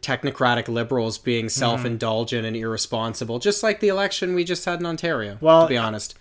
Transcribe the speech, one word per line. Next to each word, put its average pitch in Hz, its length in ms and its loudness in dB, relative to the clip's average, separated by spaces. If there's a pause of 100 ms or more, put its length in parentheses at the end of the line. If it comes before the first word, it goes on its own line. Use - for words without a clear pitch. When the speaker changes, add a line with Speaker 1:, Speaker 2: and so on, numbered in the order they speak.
Speaker 1:
technocratic 127 640 0
liberals 117 500 -2
being 117 280 0
Speaker 2:
Mm-hmm. 110 140 -2
Speaker 1:
self-indulgent 117 840 0
and 113 100 -4
irresponsible, 113 840 -4
just 202 240 0
like 214 160 0
the 214 80 2
election 190 480 0
we 175 80 0
just 170 220 -4
had 175 140 -4
in 175 60 -4
Ontario, 143 560 -4
Speaker 2:
Well, 160 220 10
Speaker 1:
to 160 60 4
be 127 80 2
honest. 110 440 -2